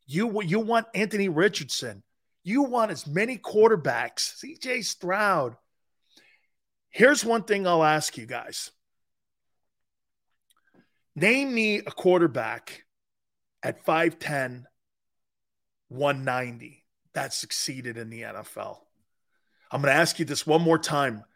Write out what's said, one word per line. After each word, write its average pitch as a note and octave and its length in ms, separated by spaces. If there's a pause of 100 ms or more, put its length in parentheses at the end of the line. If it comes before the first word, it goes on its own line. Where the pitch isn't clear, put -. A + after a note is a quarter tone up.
You, G3+ 340
you G3 200
want A3+ 340
Anthony G3+ 340
Richardson. C#3+ 720 (420)
You A#3+ 200
want A#3 260
as - 160
many G3+ 320
quarterbacks. D#3 1000
C D4 220
J B3+ 220
Stroud. F3+ 720 (1300)
Here's B3+ 340
one A3+ 200
thing G3 240
I'll E3+ 160
ask D3+ 340
you A2+ 80
guys. - 460 (2500)
Name B3 380
me G#3+ 260
a - 120
quarterback C3+ 920 (800)
at C3 240
five D#3+ 320
ten, B2+ 480 (1200)
one C3+ 340
ninety B2 560 (340)
that C#3 180
succeeded B2 640
in A2+ 140
the A#2 140
N G#2+ 140
F - 200
L. G#2 300 (800)
I'm C3 120
gonna C#3 120
ask D#3+ 240
you E3 80
this C#3 220
one D#3+ 140
more E3 180
time. C3+ 440 (120)